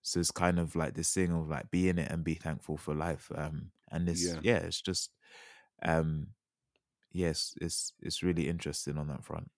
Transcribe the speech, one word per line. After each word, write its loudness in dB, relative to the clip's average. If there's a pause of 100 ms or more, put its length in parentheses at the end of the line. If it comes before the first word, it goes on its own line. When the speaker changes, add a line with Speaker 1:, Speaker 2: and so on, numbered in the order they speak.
Speaker 1:
so 0
it's 4
kind 4
of 0
like 0
this 0
thing 4
of, 0
like, -4
be 4
in 4
it -2
and -2
be 0
thankful -4
for -4
life. -2
Um, -6 (200)
and 0
this, 2
Speaker 2:
Yeah. 0
Speaker 1:
yeah, 6
it's -2
just, -2 (720)
um, 2 (840)
yes, 0
it's, -4 (100)
it's -4
really 2
interesting -4
on -2
that -6
front. -8